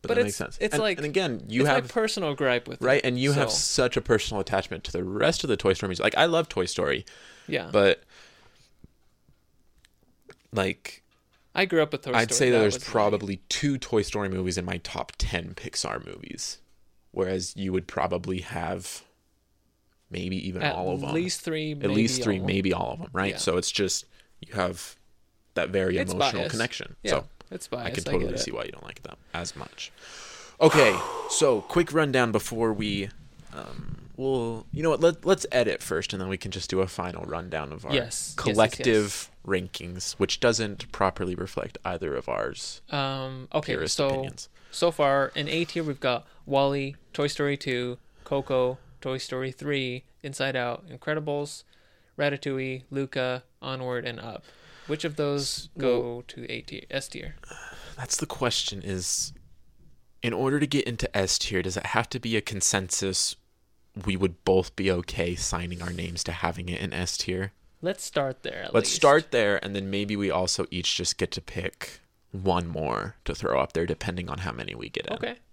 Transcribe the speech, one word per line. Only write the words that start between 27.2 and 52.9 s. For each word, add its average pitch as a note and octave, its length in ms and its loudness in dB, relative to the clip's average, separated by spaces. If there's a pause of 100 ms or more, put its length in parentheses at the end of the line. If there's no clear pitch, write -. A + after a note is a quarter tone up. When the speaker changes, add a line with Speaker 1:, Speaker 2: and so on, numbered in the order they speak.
Speaker 2:
it's - 200 -12
Speaker 1:
I - 40 -4
Speaker 2:
biased. B2 200 -4
Speaker 1:
can F2+ 140 -2
Speaker 2:
I - 40 0
Speaker 1:
totally F2 180 2
Speaker 2:
get - 80 -2
it. - 40 -2
Speaker 1:
see - 80 -4
why A1+ 140 -6
you - 60 -10
don't - 120 -16
like - 200 -16
them - 120 -14 (180)
as E2+ 220 -6
much. - 360 -12 (680)
Okay, C#3+ 340 10 (180)
<sighs> - 180 -8
so B2+ 300 4
quick - 320 0
rundown C3 380 4
before A2 420 2
we, G2+ 360 -2 (460)
um, - 520 -10 (100)
we'll, A#2+ 540 0
you D3 120 -4
know E3 80 6
what, C#3 100 2
let, E3 240 4
let's F#3 260 4
edit A2 300 2
first, F2+ 320 -2
and F#2+ 80 -4
then F#2+ 80 -4
we F#2+ 80 -2
can F#2+ 140 -8
just - 180 -6
do F#2 120 2
a F#2 60 2
final F2 380 -6
rundown D#2+ 480 -6
of - 120 -12
our - 80 -4
Speaker 2:
Yes, B2+ 100 2
yes, - 320 -8
yes, - 0 -
Speaker 1:
collective G#2+ 960 4
Speaker 2:
yes. - 0 - (160)
Speaker 1:
rankings, F2+ 680 -4
which - 260 0
doesn't A2 520 2
properly F#2 420 0
reflect - 500 -6
either F2 320 -2
of B1 140 -4
ours - 520 -4 (100)
Speaker 2:
Um, C3+ 640 -4
okay, D3 200 0
Speaker 1:
purist D3+ 220 0
Speaker 2:
so, C#3+ 140 2
Speaker 1:
opinions. C3+ 400 -4 (200)
Speaker 2:
so E3+ 220 2
far C#3 420 4
in D3 140 -2
A D#3+ 180 0
tier E3+ 180 -4
we've C#3+ 160 -4
got B2 280 0 (180)
Wall-E, C#3 500 2 (180)
Toy D3 140 0
Story C#3+ 300 0
two, B2 400 -4 (260)
Coco, B2+ 540 0 (240)
Toy C3 160 -4
Story C3 340 -4
three, C3 540 -4 (180)
Inside C3+ 320 -4
Out, B2 320 -2
Incredibles, D3 760 -4 (540)
Ratatouille, C3+ 720 -2
Luca, C3 540 -2 (180)